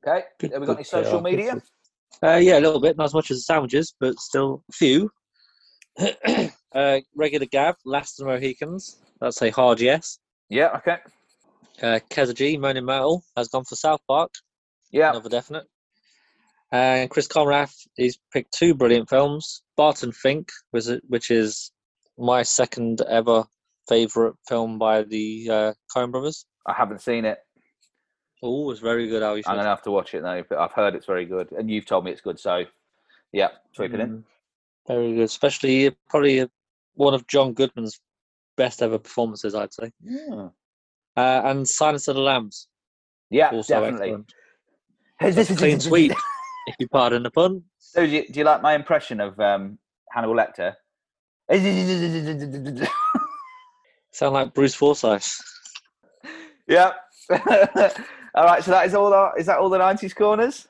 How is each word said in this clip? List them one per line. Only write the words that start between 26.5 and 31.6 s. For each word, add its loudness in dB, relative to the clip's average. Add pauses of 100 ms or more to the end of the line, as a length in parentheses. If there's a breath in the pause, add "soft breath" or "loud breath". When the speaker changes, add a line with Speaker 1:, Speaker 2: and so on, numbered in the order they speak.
Speaker 1:
I -4
haven't -4
seen -4
it. -4 (1040)
Speaker 2:
Oh, -6
it's -12
very -4
good, -2
Al, -2
you -8
Speaker 1:
I'm -4
Speaker 2:
should. -6
Speaker 1:
gonna -2
have -2
to -6
watch -2
it -6
now, -6
but -4
I've 0
heard 0
it's -12
very -4
good, -8
and -8